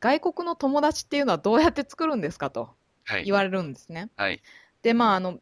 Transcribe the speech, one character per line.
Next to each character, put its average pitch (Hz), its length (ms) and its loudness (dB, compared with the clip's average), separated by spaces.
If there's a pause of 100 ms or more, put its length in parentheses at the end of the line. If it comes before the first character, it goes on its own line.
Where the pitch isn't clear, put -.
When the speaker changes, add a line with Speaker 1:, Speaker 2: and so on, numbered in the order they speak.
Speaker 1:
「外 269 200 2
国 349 260 -4
の 339 100 -4
友 277 260 0
達 302 220 0
っ - 40 -20
て 294 80 -2
い 285 40 2
う 277 40 2
の 226 80 2
は 165 60 2
ど 208 160 2
う 302 80 6
や 339 60 6
っ - 40 -2
て 285 160 -4
作 - 180 -4
る 294 100 0
ん 208 40 -4
で 156 100 -4
す - 80 -14
か？」 139 120 -4
と 113 240 -8 (300)
Speaker 2:
は 104 140 -4
い。 87 60 -6
Speaker 1:
言 196 80 -2
わ 196 100 4
れ 190 60 0
る 190 140 -2
ん 143 100 -8
で - 60 -16
す - 120 -20
ね。 170 260 -12
Speaker 2:
は 101 120 0
い。 - 140 -6 (400)
Speaker 1:
で、 226 100 2
ま 233 200 4
あ、 - 20 4
あ 185 60 2
の、 185 220 -6